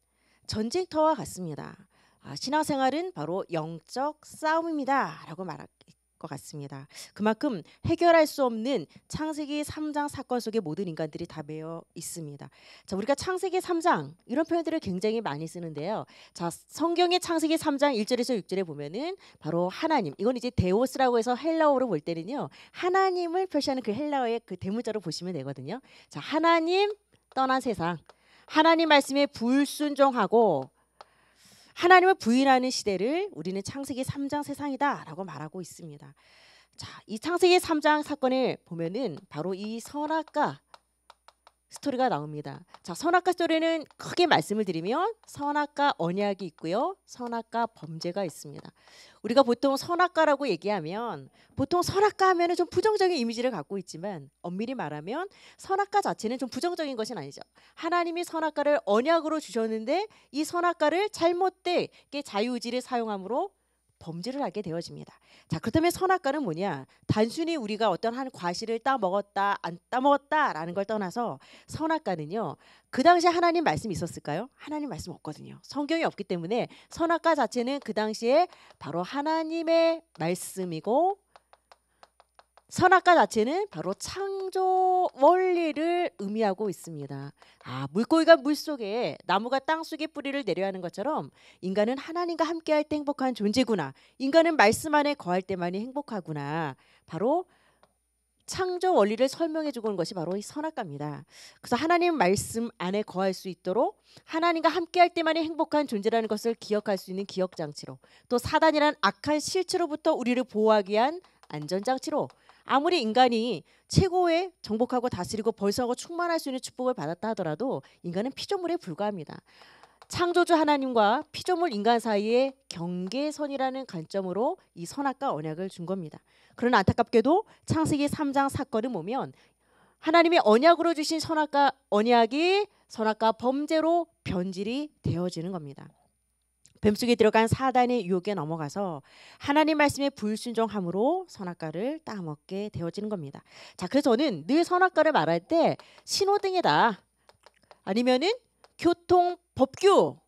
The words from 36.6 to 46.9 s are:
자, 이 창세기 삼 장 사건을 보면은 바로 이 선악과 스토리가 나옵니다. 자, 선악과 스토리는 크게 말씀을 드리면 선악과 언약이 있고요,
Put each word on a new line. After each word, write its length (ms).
자, 120
이 100
창세기 420
삼 200
장 240
사건을 600
보면은 520
바로 240
이 260
선악과 800
스토리가 360
나옵니다. 560
자, 100
선악과 380
스토리는 540
크게 320
말씀을 380
드리면 480
선악과 720
언약이 500
있고요, 580